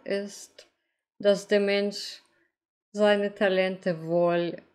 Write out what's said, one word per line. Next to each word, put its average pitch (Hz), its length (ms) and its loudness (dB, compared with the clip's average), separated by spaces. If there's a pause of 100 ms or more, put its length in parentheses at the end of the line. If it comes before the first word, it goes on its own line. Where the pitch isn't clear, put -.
ist, - 640 -8 (480)
dass 202 320 2
der 208 100 4
Mensch 202 640 -2 (680)
seine 202 420 2
Talente 185 720 0
wohl 170 480 2 (200)